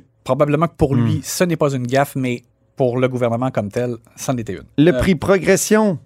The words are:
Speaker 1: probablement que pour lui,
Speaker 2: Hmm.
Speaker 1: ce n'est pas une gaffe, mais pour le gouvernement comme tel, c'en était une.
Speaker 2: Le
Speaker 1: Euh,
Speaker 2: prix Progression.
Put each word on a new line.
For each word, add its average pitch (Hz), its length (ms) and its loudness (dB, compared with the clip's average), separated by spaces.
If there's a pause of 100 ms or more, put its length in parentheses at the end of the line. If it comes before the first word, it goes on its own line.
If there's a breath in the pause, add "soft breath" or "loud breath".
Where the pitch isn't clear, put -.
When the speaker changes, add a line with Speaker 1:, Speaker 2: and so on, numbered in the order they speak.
(240)
Speaker 1:
probablement 147 440 0
que - 100 -20
pour 139 160 0
lui, 113 220 2
Speaker 2:
Hmm. 92 80 -4
Speaker 1:
ce - 220 -4
n'est 165 120 0
pas 143 160 0
une 123 140 -4
gaffe, 135 280 0
mais 127 280 -4 (320)
pour 123 240 0
le 127 100 4
gouvernement 123 400 -2
comme 104 200 -4
tel, 120 260 -4 (200)
c'en 131 220 -4
était 110 160 -8
une. 80 100 -12 (140)
Speaker 2:
Le 156 160 6
Speaker 1:
Euh, 127 60 -2
Speaker 2:
prix 175 160 2
Progression. 190 920 2